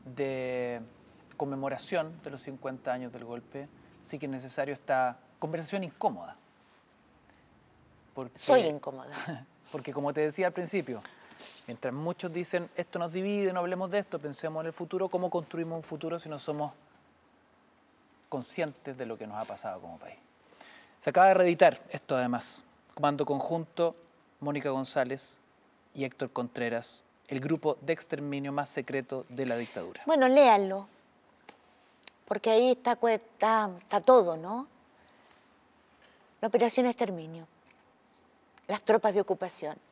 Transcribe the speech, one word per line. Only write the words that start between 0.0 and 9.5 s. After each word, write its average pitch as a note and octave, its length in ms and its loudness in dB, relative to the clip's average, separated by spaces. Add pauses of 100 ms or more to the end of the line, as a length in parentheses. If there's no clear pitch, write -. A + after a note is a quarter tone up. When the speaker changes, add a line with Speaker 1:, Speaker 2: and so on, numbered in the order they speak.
Speaker 1:
de B2+ 680 -4 (540)
conmemoración C#3 880 -4
de D3+ 60 -10
los C#3 140 -12
cincuenta C3 500 -6
años B2 180 -8
del B2 140 -14
golpe, A#2+ 420 -12 (360)
sí D3 160 -12
que C#3+ 80 -8
es C3+ 40 -6
necesario C3+ 420 -6
esta C3 440 0 (220)
conversación E3 440 -4
incómoda. - 520 -4 (1800)
Porque C3 240 -10
Speaker 2:
Soy C4 240 6
incómoda. C#3 840 -6 (120)